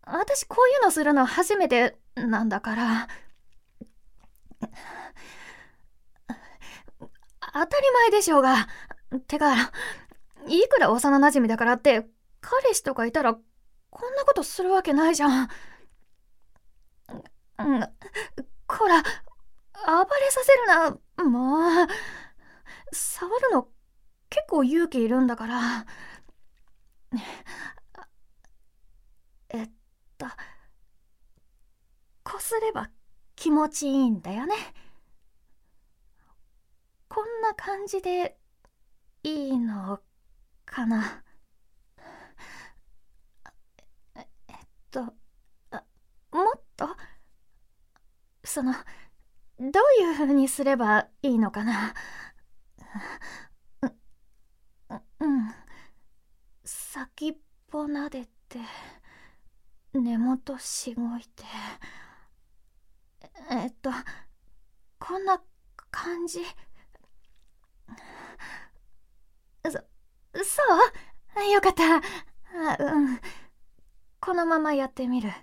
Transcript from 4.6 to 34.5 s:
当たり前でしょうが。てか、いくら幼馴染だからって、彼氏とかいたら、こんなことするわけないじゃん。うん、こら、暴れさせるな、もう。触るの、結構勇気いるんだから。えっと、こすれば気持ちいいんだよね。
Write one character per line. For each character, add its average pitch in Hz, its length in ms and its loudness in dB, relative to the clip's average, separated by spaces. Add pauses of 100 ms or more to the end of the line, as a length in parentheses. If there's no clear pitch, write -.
当 302 120 0
た 571 160 0
り 539 100 6
前 466 200 6
で 415 100 6
し 339 100 2
ょ 294 80 8
う - 20 6
が。 254 260 4 (600)
て 294 120 -4
か、 254 320 2 (760)
い 359 200 6
く 539 120 6
ら 240 120 6
幼 277 260 4
馴 285 140 8
染 262 160 4
だ 220 100 0
か 233 80 0
ら 240 80 4
っ 240 80 -2
て、 233 260 6 (340)
彼 508 320 2
氏 - 100 -2
と 269 100 -4
か 233 120 -2
い 233 60 -4
た 294 120 0
ら、 226 100 4
こ 226 80 -8 (680)
ん 523 60 -6
な 554 100 0
こ 571 80 6
と 381 100 0
す - 180 -8
る 370 100 0
わ 381 120 4
け 302 100 0
な 320 160 4
い 330 60 2
じ 294 80 0
ゃ 262 220 4
ん。 - 40 -14 (2000)
う 214 40 -4
ん、 262 180 2 (840)
こ 427 200 0
ら、 339 140 6
暴 - 80 -4
れ - 60 -6 (1120)
さ 523 140 0
せ 539 100 8
る 494 140 6
な、 320 240 6 (320)
も 311 600 4
う。 - 20 -8 (1040)
触 - 480 -4
る 523 120 2
の、 - 200 2 (580)
結 605 200 -2
構 311 140 4
勇 320 240 2
気 262 160 -2
い 226 40 0
る 254 140 2
ん 254 60 2
だ 240 80 -2
か 226 120 -10
ら。 240 400 -4 (3500)
え 226 140 -8
っ 220 80 -14 (460)
と、 262 100 -14 (2000)
こ - 160 -12
す 453 200 -4
れ 440 140 -2
ば 214 180 -8 (440)
気 - 140 -4
持 302 200 4
ち 294 200 -6
い 269 40 0
い 269 160 4
ん 196 120 -2
だ 185 120 -10
よ 240 120 -8
ね。 392 100 -2 (2500)